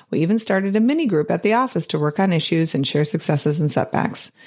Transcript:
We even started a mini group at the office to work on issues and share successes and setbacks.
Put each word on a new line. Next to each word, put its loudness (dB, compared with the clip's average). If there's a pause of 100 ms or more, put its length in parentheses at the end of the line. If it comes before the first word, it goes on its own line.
We 0
even 2
started 0
a 4
mini 2
group 0
at -2
the 2
office -2
to -2
work 0
on 2
issues 0
and 0
share 0
successes 0
and 2
setbacks. -2 (160)